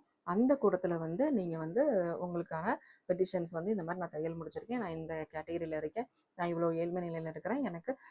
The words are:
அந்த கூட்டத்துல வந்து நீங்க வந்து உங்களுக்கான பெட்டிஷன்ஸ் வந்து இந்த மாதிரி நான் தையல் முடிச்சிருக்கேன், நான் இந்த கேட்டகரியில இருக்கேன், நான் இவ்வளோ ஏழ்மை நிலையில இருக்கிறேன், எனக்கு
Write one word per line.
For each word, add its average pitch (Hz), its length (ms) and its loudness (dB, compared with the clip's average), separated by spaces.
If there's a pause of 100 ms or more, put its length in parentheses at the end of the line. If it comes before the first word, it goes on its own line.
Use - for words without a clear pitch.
(280)
அந்த 226 280 4
கூட்டத்துல 185 420 4
வந்து 175 340 0
நீங்க 175 260 2
வந்து 165 240 0 (380)
உங்களுக்கான 175 480 -2 (380)
பெட்டிஷன்ஸ் 180 460 0
வந்து 175 200 -2
இந்த 196 120 0
மாதிரி 180 160 -4
நான் 170 100 -4
தையல் 165 280 -4
முடிச்சிருக்கேன், 165 400 -6
நான் 180 180 -4
இந்த 160 360 -4
கேட்டகரியில 160 440 -4
இருக்கேன், 156 320 -4 (300)
நான் 175 120 0
இவ்வளோ 170 260 2
ஏழ்மை 170 260 0
நிலையில 165 280 -4
இருக்கிறேன், 190 340 -2
எனக்கு 170 280 -4 (200)